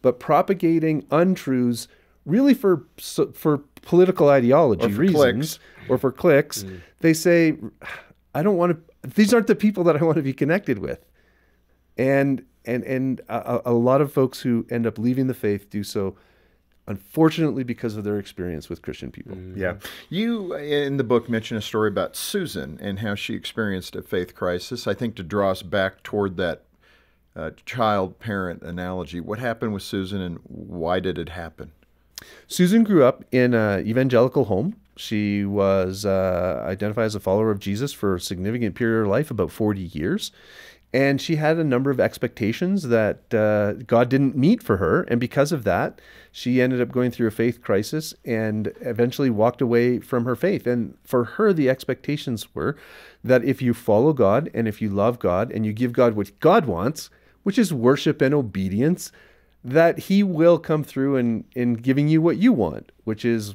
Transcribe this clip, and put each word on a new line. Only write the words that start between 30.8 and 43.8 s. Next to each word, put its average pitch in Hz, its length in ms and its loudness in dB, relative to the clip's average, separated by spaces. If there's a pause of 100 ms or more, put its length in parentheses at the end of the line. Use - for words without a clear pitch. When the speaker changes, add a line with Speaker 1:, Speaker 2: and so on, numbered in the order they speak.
Speaker 2:
did 90 200 -4
it 78 100 -10
happen? 82 440 -16 (720)
Speaker 1:
Susan 196 360 4
grew 196 200 4
up 123 280 2
in 123 220 4
an 104 320 2
evangelical 123 600 2
home. 104 300 -2 (220)
She 101 480 -2
was, 98 600 0
uh, 90 600 0
identified 104 400 -2
as 110 80 -4
a 101 60 -6
follower 107 320 2
of 98 80 -2
Jesus 104 340 -6
for 98 220 0
a 87 40 -6
significant 101 540 -4
period 113 280 0
of 107 40 0
her 98 60 0
life, 135 180 0
about 95 220 -2
forty 104 320 -2
years. 87 480 -6 (600)
And 139 300 2
she 165 140 -2
had 156 220 2
a 165 60 -2
number 135 280 0
of 127 80 -2
expectations 123 880 -2
that, 110 440 0
uh, 107 420 2 (120)